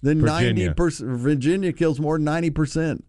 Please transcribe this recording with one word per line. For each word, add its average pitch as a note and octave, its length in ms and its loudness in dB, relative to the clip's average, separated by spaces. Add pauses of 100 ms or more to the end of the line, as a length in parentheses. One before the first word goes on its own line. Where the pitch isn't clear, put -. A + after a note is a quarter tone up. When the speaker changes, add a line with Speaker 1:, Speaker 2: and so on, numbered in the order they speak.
Speaker 1:
than D#3 180 2
Speaker 2:
Virginia. A#2+ 440 2
Speaker 1:
ninety D#2+ 100 0
percent. D3+ 360 -2
Virginia D3 640 0
kills D#3 260 0
more D#3 180 0
than D3+ 80 0
ninety E3 260 0
percent D#3 580 -2